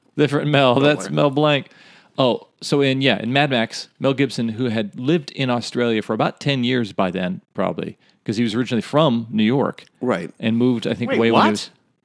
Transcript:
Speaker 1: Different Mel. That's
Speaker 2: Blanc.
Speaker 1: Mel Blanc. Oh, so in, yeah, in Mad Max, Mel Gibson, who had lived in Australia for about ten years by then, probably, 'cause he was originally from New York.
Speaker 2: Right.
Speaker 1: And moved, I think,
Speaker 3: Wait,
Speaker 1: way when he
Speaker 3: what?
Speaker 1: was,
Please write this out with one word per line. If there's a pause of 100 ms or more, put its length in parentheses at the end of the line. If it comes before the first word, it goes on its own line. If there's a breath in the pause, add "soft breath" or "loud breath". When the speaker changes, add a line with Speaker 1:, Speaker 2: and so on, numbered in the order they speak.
(160)
Speaker 1:
Different
Mel.
That's
Speaker 2:
Blanc.
Speaker 1:
Mel
Blanc. (480 soft breath)
Oh, (120)
so
in,
yeah,
in
Mad
Max, (120)
Mel
Gibson,
who
had
lived
in
Australia
for
about
ten
years
by
then, (140)
probably, (280 soft breath)
'cause
he
was
originally
from
New
York. (160)
Speaker 2:
Right. (100)
Speaker 1:
And
moved,
I
think,
Speaker 3:
Wait,
Speaker 1:
way
when
he
Speaker 3:
what?
Speaker 1:
was, (340)